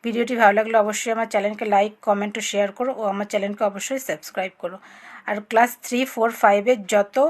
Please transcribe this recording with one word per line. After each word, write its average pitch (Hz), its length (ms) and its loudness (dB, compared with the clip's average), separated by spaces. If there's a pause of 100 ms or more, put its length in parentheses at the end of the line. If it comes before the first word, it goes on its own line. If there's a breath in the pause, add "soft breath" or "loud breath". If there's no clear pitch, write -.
ভিডিওটি 233 320 -2
ভালো 208 220 6
লাগলে 220 260 0
অবশ্যই 214 320 -4
আমার 226 160 -4
চ্যানেলকে 208 320 -2 (100)
লাইক, 208 180 2 (140)
কমেন্ট 208 340 -2
ও - 100 -8
শেয়ার 202 280 0
করো 254 120 -2 (100)
ও - 20 -6 (100)
আমার 202 200 -4
চ্যানেলকে 202 380 -4
অবশ্যই 196 380 -8
সাবস্ক্রাইব 185 440 -8 (100)
করো। 180 140 -8 (520 loud breath)
আর 208 80 -4 (140)
ক্লাস 233 200 4 (140)
থ্রি, 247 160 -2 (120)
ফোর, 226 160 0 (140)
ফাইভের 208 360 4 (140)
যত 202 240 2 (120)